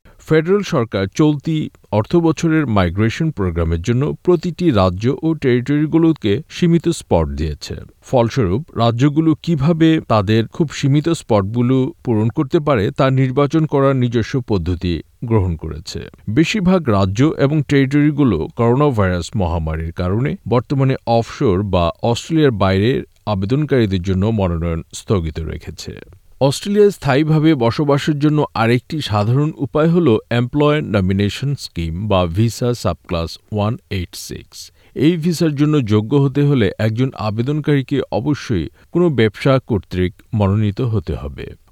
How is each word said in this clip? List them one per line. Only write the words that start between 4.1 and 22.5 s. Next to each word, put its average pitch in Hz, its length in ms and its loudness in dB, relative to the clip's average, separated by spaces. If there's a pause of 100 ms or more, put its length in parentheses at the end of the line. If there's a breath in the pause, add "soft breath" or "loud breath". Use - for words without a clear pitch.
প্রতিটি 175 480 0
রাজ্য 98 520 2
ও 160 100 0
টেরিটরিগুলোকে 147 1160 2
সীমিত 170 400 2
স্পট 85 380 0
দিয়েছে। 73 480 -8 (260)
ফলস্বরূপ, 117 760 -2
রাজ্যগুলো 139 580 2
কিভাবে 160 720 2
তাদের 110 400 2
খুব 160 240 -2
সীমিত 143 380 0
স্পটগুলো 120 840 0 (100)
পূরণ 110 260 0
করতে 156 300 0
পারে 135 320 0
তা 135 180 2
নির্বাচন 135 560 2
করার 139 300 2
নিজস্ব 123 460 0
পদ্ধতি 87 600 -2 (240)
গ্রহণ 95 300 0
করেছে। - 540 -12 (200)
বেশিরভাগ 170 600 2
রাজ্য 101 340 2 (140)
এবং 147 240 -2
টেরিটরিগুলো 139 920 2
করোনা 127 340 2
ভাইরাস 92 460 -2
মহামারীর 82 560 -4
কারণে 113 440 -2 (140)
বর্তমানে 135 460 0 (120)
অফশোর 113 560 0
বা 90 280 0 (120)
অস্ট্রেলিয়ার 143 480 0